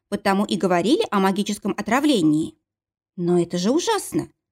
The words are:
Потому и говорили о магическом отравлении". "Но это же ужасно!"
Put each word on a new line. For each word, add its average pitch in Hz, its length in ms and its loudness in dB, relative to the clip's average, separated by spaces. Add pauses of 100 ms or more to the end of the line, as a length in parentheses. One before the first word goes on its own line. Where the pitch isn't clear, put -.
Потому 202 360 0
и 214 120 -2
говорили 190 540 2
о 202 80 0
магическом 196 580 -2
отравлении". 202 800 0 (600)
"Но 175 240 2
это 170 180 -2
же 196 140 0
ужасно!" 359 580 -2 (200)